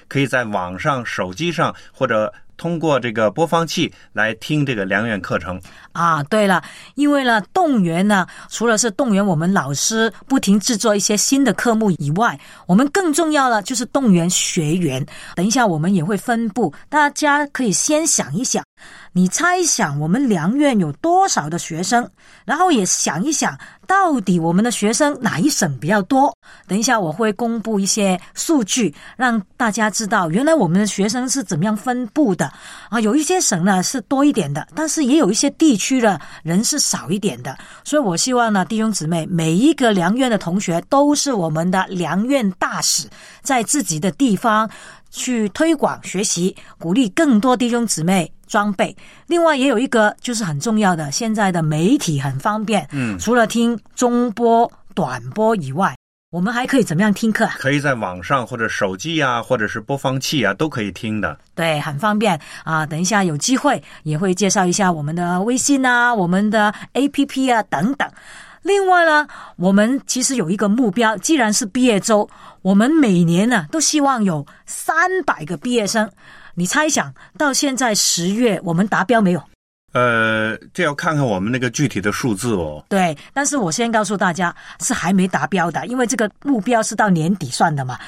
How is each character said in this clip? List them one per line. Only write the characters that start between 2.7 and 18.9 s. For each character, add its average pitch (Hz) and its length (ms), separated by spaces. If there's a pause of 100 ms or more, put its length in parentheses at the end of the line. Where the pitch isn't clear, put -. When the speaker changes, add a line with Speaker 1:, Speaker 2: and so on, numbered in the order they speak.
Speaker 1:
过 147 200
这 120 120
个 110 180
播 151 160
放 165 220
器 147 260 (180)
来 107 240
听 151 300
这 131 80
个 104 100
良 98 240
院 104 140
课 110 160
程。 90 240 (300)
Speaker 2:
啊， 165 320
对 214 220
了， 185 160 (340)
因 294 160
为 277 120
呢， 233 180 (120)
动 294 280
员 170 240
呢， 202 220 (220)
除 - 180
了 220 100
是 233 140
动 233 220
员 196 120
我 190 80
们 170 200
老 143 200
师 226 380 (160)
不 269 100
停 208 220
制 233 160
作 208 180
一 208 60
些 208 160
新 269 260
的 240 120
科 240 200
目 220 180
以 147 260
外， 202 200 (280)
我 175 100
们 247 160
更 370 220
重 320 180
要 277 180
的 220 120
就 190 120
是 247 120
动 269 260
员 175 180
学 156 440
员。 143 320 (300)
等 170 100
一 220 40
下 233 160
我 175 120
们 170 160
也 175 100
会 202 140
分 226 320
布， 190 240 (160)
大 294 220
家 294 360
可 269 160
以 220 80
先 302 340
想 135 300
一 226 80
想， - 180 (520)